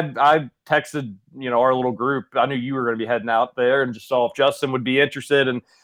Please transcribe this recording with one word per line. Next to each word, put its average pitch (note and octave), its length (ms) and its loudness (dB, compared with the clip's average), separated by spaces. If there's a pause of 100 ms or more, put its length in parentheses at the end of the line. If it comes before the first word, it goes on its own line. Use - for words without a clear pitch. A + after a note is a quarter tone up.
(180)
I, C#3+ 180 6
I D3 140 -2 (160)
texted, D3 500 -2 (220)
you C3 120 -6
know, A#2+ 120 2
our C3 120 4
little B2+ 200 0
group. B2 400 -4
I B2+ 140 2
knew C3+ 80 -4
you B2+ 180 -4
were C3 100 -4
gonna A#2 140 -2
be A2+ 80 -4
heading A#2 240 -2
out A2+ 260 0
there B2+ 280 2
and B2 100 -4
just - 160 -16
saw B2 180 2
if A#2+ 80 -8
Justin C#3 380 0
would C3 100 -2
be B2+ 160 0
interested. C#3 480 0
And, B2 140 -4 (220)